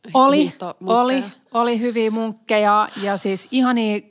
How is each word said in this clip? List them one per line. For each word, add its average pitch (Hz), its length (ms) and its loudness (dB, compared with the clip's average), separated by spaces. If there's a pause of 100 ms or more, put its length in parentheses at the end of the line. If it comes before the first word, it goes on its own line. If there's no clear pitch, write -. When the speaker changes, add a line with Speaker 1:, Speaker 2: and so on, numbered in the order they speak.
(140)
Speaker 1:
Oli, 269 220 6
Speaker 2:
Hiihtomunkkeja? 220 640 -2
Speaker 1:
oli, 254 240 0 (300)
oli 233 260 0
hyviä 226 300 -2
munkkeja 214 800 0 (140)
ja 202 140 -4
siis 190 340 -2
ihania 233 500 0 (100)